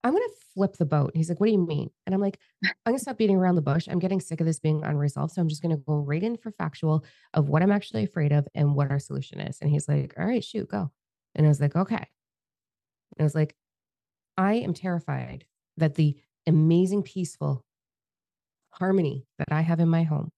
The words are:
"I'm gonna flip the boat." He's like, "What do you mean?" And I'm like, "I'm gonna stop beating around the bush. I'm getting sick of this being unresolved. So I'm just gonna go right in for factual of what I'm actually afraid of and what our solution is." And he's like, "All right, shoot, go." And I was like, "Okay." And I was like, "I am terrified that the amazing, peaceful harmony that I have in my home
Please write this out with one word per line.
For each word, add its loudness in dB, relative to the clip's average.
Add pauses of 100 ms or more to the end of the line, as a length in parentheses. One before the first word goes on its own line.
"I'm 0
gonna 2 (300)
flip -2
the 0
boat." 0
He's 0
like, -4
"What 4
do 4
you 2
mean?" -4 (160)
And -2
I'm 0
like, -4 (260)
"I'm 0 (200)
gonna 0
stop -8
beating 4
around 4
the 2
bush. 0
I'm -2
getting 0
sick -8
of 2
this 0
being 0
unresolved. -2
So -4
I'm 2
just -6
gonna 0
go -2
right -2
in -2
for -12
factual -2 (300)
of 2
what 2
I'm 4
actually -2
afraid 0
of 2
and 2
what 0
our 0
solution -8
is." -8
And 0
he's 0
like, -2
"All -4
right, -2
shoot, -8
go." -4 (460)
And 4
I 6
was 4
like, 0
"Okay." 0
And -18
I 2
was 0
like, -2 (800)
"I 2
am -2
terrified -6 (300)
that 0
the 4 (300)
amazing, 4
peaceful -6 (1080)
harmony 0 (120)
that -4
I 2
have 2
in 4
my 4
home -2